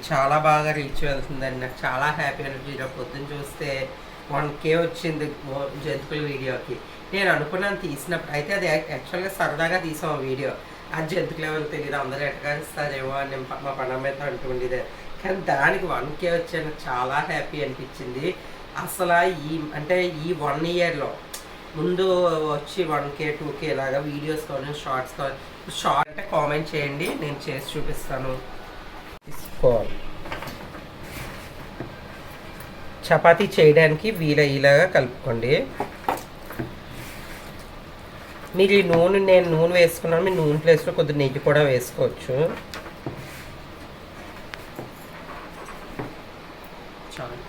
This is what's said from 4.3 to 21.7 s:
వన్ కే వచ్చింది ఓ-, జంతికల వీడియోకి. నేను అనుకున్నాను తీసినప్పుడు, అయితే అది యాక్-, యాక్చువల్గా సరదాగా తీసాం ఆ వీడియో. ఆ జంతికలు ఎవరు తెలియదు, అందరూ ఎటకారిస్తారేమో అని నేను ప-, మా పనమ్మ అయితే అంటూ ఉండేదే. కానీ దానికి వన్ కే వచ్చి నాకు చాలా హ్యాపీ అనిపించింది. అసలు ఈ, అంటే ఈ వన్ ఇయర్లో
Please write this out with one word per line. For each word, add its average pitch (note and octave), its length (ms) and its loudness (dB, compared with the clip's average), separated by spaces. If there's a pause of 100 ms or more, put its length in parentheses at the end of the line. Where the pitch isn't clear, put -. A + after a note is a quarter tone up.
వన్ D3 160 0 (140)
కే D#3 120 4
వచ్చింది E3 500 0 (280)
ఓ-, C#3 160 -4 (160)
జంతికల D3+ 340 -4 (120)
వీడియోకి. C3 440 -4 (380)
నేను G3 220 2
అనుకున్నాను F#3 500 -2
తీసినప్పుడు, D#3+ 520 -4
అయితే D3 200 -2
అది F3+ 140 0
యాక్-, D#3 240 0
యాక్చువల్గా F#3 440 -4
సరదాగా E3 480 2
తీసాం D3+ 300 -2
ఆ - 20 -4 (100)
వీడియో. C3 220 -2 (440)
ఆ D#3+ 40 -2 (120)
జంతికలు D#3 380 -2
ఎవరు D#3 240 -2
తెలియదు, C#3+ 300 -4
అందరూ C#3 260 -4
ఎటకారిస్తారేమో C#3+ 840 -4 (100)
అని C3+ 100 -4
నేను C3 200 -6
ప-, C3 140 -8
మా C#3 140 -4
పనమ్మ C3 320 -4
అయితే C3+ 180 -6
అంటూ B2 240 -6
ఉండేదే. B2+ 280 -2 (420)
కానీ F#3+ 180 0 (100)
దానికి F#3 340 2 (100)
వన్ B2+ 140 -4 (120)
కే F3 160 2
వచ్చి D#3+ 260 -2
నాకు D3+ 160 -6 (100)
చాలా C3 300 0 (120)
హ్యాపీ D3 340 -4
అనిపించింది. C3 680 -4 (500)
అసలు F3 340 4 (320)
ఈ, D#3+ 100 -2 (160)
అంటే E3 300 2
ఈ E3 260 -2 (120)
వన్ D3 200 0 (100)
ఇయర్లో D3 360 2 (680)